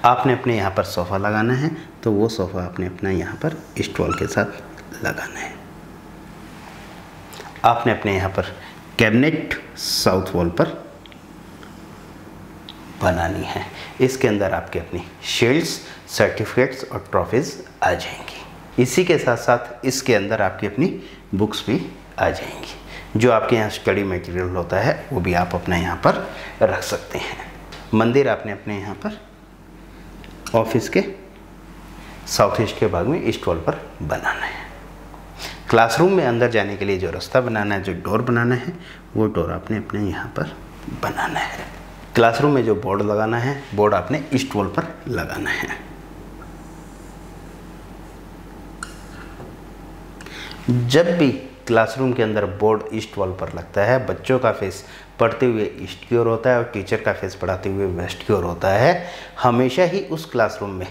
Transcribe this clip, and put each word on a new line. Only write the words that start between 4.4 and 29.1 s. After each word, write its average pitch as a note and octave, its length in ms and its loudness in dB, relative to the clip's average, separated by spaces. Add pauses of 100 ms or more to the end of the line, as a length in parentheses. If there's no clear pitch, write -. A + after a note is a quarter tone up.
लगाना - 360 -6
है। - 140 -10 (2000)
आपने A#2 280 6
अपने G2 240 0
यहाँ F#2+ 140 2
पर F#2 120 0 (560)
कैबिनेट B2 640 4 (140)
साउथ - 580 2
वॉल F2 140 4
पर - 360 0 (2250)
बनानी E2+ 420 0
है। - 220 -6 (340)
इसके B2+ 280 4
अंदर G2+ 260 2
आपके E2 240 -4
अपनी E2+ 260 -6 (200)
शील्ड्स, C#3+ 560 2 (280)
सर्टिफिकेट्स - 760 2
और - 260 -10
ट्रॉफीज - 560 0 (160)
आ - 120 4
जाएंगी। - 480 -10 (400)
इसी F3+ 220 4
के E3+ 140 6
साथ A#2 180 2
साथ - 500 2
इसके B2+ 280 2
अंदर G#2 280 2
आपकी F#2+ 240 0
अपनी C#3 340 0 (340)
बुक्स G#2 320 0
भी C3 260 0 (260)
आ G2 120 4
जाएंगी। - 440 -8 (460)
जो A#2+ 120 8
आपके A2 240 6
यहाँ G#2+ 140 2
स्टडी G2+ 340 2
मटेरियल F#2 440 -2
होता F2+ 280 -2
है, - 360 2
वो F2+ 80 0
भी F2+ 140 2
आप F2 200 2
अपने F2 260 0
यहाँ E2+ 160 -2
पर - 380 2 (280)
रख - 200 2
सकते - 360 -6
हैं। - 340 -10 (420)
मंदिर A#2+ 340 6
आपने G#2 240 -2
अपने G2+ 280 -8
यहाँ G2 140 -8
पर G#3+ 260 -8 (1300)